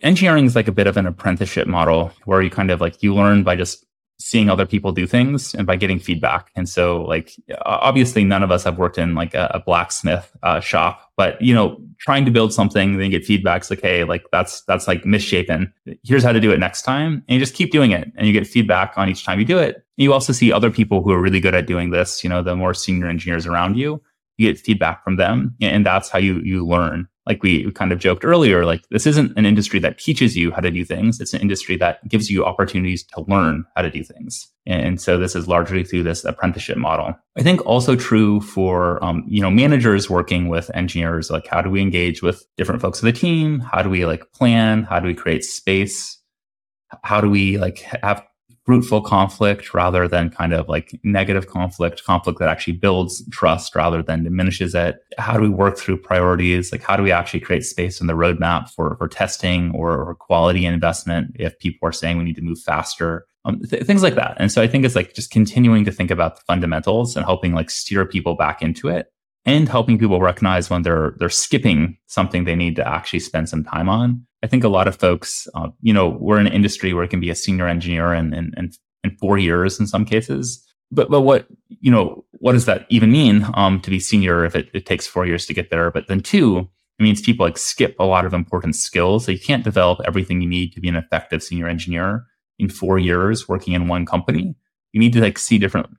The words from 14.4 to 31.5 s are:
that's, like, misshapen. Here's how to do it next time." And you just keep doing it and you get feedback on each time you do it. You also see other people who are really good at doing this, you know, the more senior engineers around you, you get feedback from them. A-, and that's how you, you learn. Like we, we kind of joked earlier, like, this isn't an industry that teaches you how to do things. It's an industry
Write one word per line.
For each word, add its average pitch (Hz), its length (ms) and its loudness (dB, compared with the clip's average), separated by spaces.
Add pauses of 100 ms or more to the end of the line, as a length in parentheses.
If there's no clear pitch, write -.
that's, 95 260 -2
like, 90 160 -2
misshapen. 95 680 0 (300)
Here's 127 200 4
how 120 100 4
to 113 80 4
do 107 100 4
it 80 80 4
next 90 220 -4
time." 143 460 -4
And 123 80 2
you 127 40 4
just 131 160 -2
keep 139 160 -2
doing 139 200 4
it 85 260 -2
and 104 100 2
you 104 60 6
get 104 120 2
feedback 98 520 0
on 98 100 0
each 95 180 -4
time 95 140 -2
you 107 60 2
do 175 120 2
it. - 280 -2 (100)
You 139 160 4
also 135 220 2
see 120 180 4
other 107 180 2
people 104 320 0
who 98 100 2
are 90 100 2
really 95 180 2
good 90 160 2
at 90 100 2
doing 87 260 -4
this, 87 300 -2
you 92 80 -4
know, 90 140 -2
the 87 140 -4
more 92 160 -2
senior 90 340 -4
engineers 85 380 -4
around 87 320 -2
you, 147 240 -4 (360)
you 110 140 4
get - 80 -8
feedback 95 420 0
from 95 140 -4
them. 117 460 0
A-, 117 40 2
and 101 200 2
that's 95 240 0
how 95 100 -2
you, 92 220 0
you 92 240 -2
learn. 85 420 -2 (180)
Like - 180 -2
we, 90 200 2
we 101 80 -4
kind 92 200 -2
of 87 80 -2
joked 92 260 0
earlier, 127 400 4
like, 85 240 0
this - 160 -2
isn't 147 320 2
an 107 80 4
industry 101 360 2
that - 180 -2
teaches 123 360 0
you 85 140 0
how 87 120 -4
to 90 100 0
do 87 120 -4
things. 104 380 -2
It's - 140 -10
an - 60 -8
industry 98 360 -2